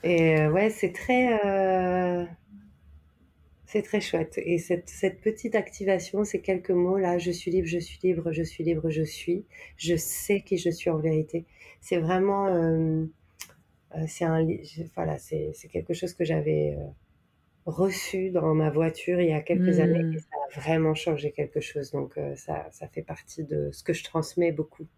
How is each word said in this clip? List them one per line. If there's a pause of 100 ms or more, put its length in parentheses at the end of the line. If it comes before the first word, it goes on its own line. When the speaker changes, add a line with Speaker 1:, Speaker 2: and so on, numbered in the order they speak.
Speaker 1:
Et,
euh,
ouais,
c'est
très...
Euh, (1400)
c'est
très
chouette.
Et
cette,
cette
petite
activation,
ces
quelques
mots
là, «
Je
suis
libre,
je
suis
libre,
je
suis
libre,
je
suis. (320)
Je
sais
qui
je
suis
en
vérité. » (380)
C'est
vraiment...
Euh, (920)
euh,
c'est
un
li-,
je, (120)
voilà,
c'est,
c'est
quelque
chose
que
j'avais,
euh, (840)
reçu
dans
ma
voiture
il
y
a
quelques
Speaker 2:
Hmm.
Speaker 1:
années
et
ça (200)
a
vraiment
changé
quelque
chose.
Donc,
euh,
ça,
ça
fait
partie
de
ce
que
je
transmets
beaucoup. (120)